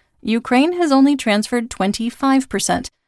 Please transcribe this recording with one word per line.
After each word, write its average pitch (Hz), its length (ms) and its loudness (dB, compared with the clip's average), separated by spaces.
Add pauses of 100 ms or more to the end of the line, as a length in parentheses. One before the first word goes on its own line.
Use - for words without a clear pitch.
(220)
Ukraine 247 560 0
has 320 160 2
only 269 240 4
transferred 220 520 -2
twenty-five 233 800 -2
percent, - 420 -4 (180)